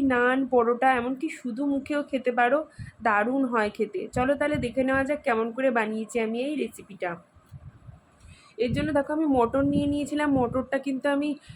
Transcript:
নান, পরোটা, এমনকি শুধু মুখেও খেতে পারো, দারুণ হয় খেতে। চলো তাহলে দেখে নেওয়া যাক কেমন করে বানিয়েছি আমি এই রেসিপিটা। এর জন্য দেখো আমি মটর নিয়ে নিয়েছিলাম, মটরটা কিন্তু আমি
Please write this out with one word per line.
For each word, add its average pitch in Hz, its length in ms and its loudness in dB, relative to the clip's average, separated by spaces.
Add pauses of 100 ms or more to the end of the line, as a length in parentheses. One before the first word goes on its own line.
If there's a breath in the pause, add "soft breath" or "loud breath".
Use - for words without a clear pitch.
নান, 254 420 4
পরোটা, 240 480 4
এমনকি 254 360 -2
শুধু 240 360 -8
মুখেও 285 380 -2
খেতে 254 280 -4
পারো, 240 280 4 (440 loud breath)
দারুণ 226 420 2
হয় 226 240 0
খেতে। 220 300 -4 (140)
চলো 254 220 2
তাহলে 294 220 0
দেখে 247 260 -2
নেওয়া 269 200 2
যাক 285 200 -2
কেমন 226 280 0
করে 262 200 0
বানিয়েছি 220 480 -2
আমি 226 220 -2
এই 294 140 -4
রেসিপিটা। 196 560 -6 (1500 loud breath)
এর 254 160 0
জন্য 294 180 -2
দেখো 285 220 0
আমি 320 120 0
মটর 262 380 2
নিয়ে 285 240 2
নিয়েছিলাম, 294 440 -2
মটরটা 254 460 0
কিন্তু 269 320 -4
আমি 285 200 0 (260 loud breath)